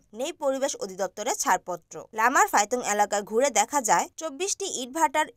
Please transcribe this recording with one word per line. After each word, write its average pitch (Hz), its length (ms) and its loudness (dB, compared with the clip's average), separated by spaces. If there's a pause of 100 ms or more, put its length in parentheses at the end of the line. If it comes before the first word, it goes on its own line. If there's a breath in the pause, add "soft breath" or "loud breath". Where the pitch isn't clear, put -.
(140)
নেই 269 200 -6
পরিবেশ 269 400 -2 (100)
অধিদপ্তরের 196 600 -6
ছাড়পত্র। 180 520 -4 (180)
লামার 240 340 4
ফাইতুং 214 320 2 (140)
এলাকায় 208 300 0
ঘুরে 226 260 2 (100)
দেখা 247 220 2
যায়, 202 240 4 (120)
চব্বিশটি 320 500 -6 (140)
ইটভাটার 302 560 0